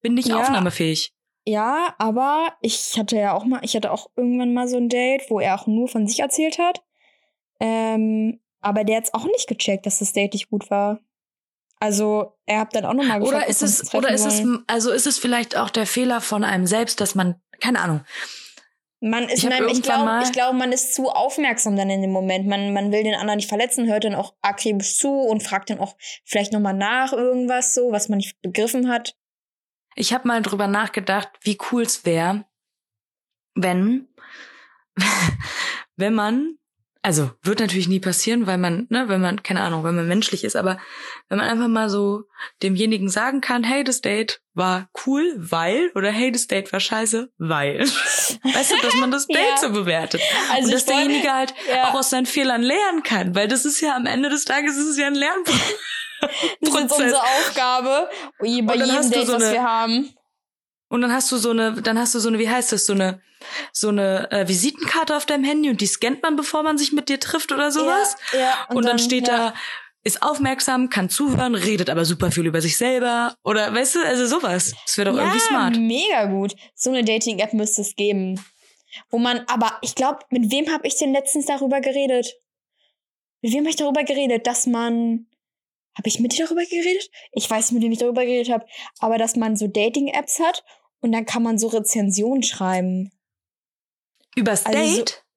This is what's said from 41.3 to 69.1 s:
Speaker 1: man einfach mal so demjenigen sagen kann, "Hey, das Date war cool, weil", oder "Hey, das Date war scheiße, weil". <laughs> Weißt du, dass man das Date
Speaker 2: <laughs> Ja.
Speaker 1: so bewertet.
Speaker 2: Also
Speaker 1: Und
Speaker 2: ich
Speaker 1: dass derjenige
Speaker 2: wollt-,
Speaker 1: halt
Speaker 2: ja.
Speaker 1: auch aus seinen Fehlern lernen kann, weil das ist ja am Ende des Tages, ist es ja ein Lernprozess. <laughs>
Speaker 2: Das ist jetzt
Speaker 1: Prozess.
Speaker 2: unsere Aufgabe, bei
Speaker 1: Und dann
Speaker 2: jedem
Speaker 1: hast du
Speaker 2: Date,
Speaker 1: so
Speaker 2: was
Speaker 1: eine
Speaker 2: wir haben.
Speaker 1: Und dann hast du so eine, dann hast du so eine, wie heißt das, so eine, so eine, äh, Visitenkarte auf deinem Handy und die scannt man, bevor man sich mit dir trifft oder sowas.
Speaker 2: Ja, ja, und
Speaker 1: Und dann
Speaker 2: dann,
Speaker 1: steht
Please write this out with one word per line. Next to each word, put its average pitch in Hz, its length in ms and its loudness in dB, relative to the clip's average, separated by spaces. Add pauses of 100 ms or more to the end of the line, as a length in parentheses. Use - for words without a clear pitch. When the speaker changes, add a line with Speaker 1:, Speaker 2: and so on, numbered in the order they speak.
Speaker 1:
man 214 100 0
einfach 233 200 0
mal 220 200 2
so 202 360 0 (380)
demjenigen 196 460 2
sagen 254 320 0
kann, 240 240 0
"Hey, 269 200 0
das 254 180 -2
Date 214 400 -2 (100)
war 185 360 0 (180)
cool, 294 320 0
weil", 175 560 0
oder 196 160 0
"Hey, 240 200 0
das 233 160 -2
Date 196 260 -2
war 196 80 -2
scheiße, 226 580 -2
weil". 151 420 -2
<laughs> - 600 -2
Weißt 262 300 2
du, 427 100 2
dass 508 140 2
man 254 140 2
das 277 160 -2
Date 311 120 2
Speaker 2:
<laughs> 285 100 2
Ja. 277 120 2
Speaker 1:
so 277 100 0
bewertet. 170 500 0 (300)
Speaker 2:
Also 262 140 2
Speaker 1:
Und 233 40 2
Speaker 2:
ich 240 60 4
Speaker 1:
dass 254 120 2
derjenige 285 420 2
Speaker 2:
wollt-, 269 60 2
Speaker 1:
halt 262 200 -2 (140)
Speaker 2:
ja. 254 200 4
Speaker 1:
auch - 60 2
aus 262 160 0
seinen 254 160 2
Fehlern 254 360 2
lernen 339 400 2
kann, 185 320 0
weil 208 140 2
das 254 160 0
ist 294 160 0
ja 294 160 0
am 247 100 -2
Ende 254 220 0
des 285 160 -2
Tages, 285 320 0
ist 294 120 -2
es 285 100 -2
ja 285 80 0
ein 285 80 0
Lernprozess. 330 640 0
<laughs> - 0 - (400)
Speaker 2:
Das 285 80 2 (400)
ist 285 60 0
jetzt 285 160 2
Speaker 1:
Prozess. 294 120 4
Speaker 2:
unsere 226 200 4
Aufgabe, 262 880 2 (280)
bei - 60 -4
Speaker 1:
Und 233 240 2
dann 240 120 2
Speaker 2:
jedem 262 120 2
Speaker 1:
hast 254 240 2
du 240 40 4
Speaker 2:
Date, 240 60 2
Speaker 1:
so 247 60 0
Speaker 2:
was 233 100 2
Speaker 1:
eine 220 100 2
Speaker 2:
wir 233 100 0
haben. 226 480 0 (800)
Speaker 1:
Und 240 100 0
dann 247 140 2
hast 262 180 0
du 254 60 0
so 220 100 0
eine, 226 320 2
dann 226 180 0
hast 233 160 0
du 240 40 -2
so 220 100 0
eine, 220 100 2
wie 220 120 0
heißt 240 220 0
das, 202 120 0
so 208 80 2
eine, 185 300 0 (500)
so - 160 -2
eine, 196 420 0
äh, 190 160 0
Visitenkarte 294 720 0
auf 294 80 -2
deinem 285 200 0
Handy 294 260 2
und 214 100 0
die 208 60 2
scannt - 360 -2
man, 311 140 2
bevor 302 260 0
man 311 140 2
sich 285 160 0
mit 294 160 0
dir 277 120 0
trifft - 320 -2
oder 285 200 2
sowas. 359 440 2 (180)
Speaker 2:
Ja, 262 40 2
ja, 254 300 0
und 247 80 -2
Speaker 1:
Und 233 100 2
dann 240 120 2
Speaker 2:
dann, - 0 -
Speaker 1:
steht 247 300 2